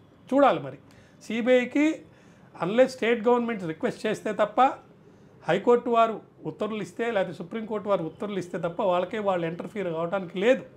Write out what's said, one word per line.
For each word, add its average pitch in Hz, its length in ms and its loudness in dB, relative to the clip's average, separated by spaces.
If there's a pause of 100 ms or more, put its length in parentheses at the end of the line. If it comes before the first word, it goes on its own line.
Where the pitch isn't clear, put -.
(340)
చూడాలి. 247 260 4
మరి 135 160 -12 (460)
సీబీఐకి 247 800 2 (640)
unless 233 220 4
స్టేట్ 226 420 0
గవర్నమెంట్ 233 360 0
రిక్వెస్ట్ 170 420 -6
చేస్తే 214 260 -4
తప్ప, - 280 0 (880)
హైకోర్టు 240 420 2
వారు 226 300 2 (260)
ఉత్తర్వులు 208 360 -6
ఇస్తే, 233 280 -6
లేకపోతే 185 260 -2
సుప్రీంకోర్టు 214 520 -8
వారు 185 160 0
ఉత్తర్వులు 202 340 -8
ఇస్తే 175 200 -8
తప్ప 170 240 -4
వాళ్ళకే 180 360 0
వాళ్ళు 185 280 0
ఇంటర్ఫియర్ 180 420 -4
కావడానికి 170 500 -4
లేదు. 220 260 2 (120)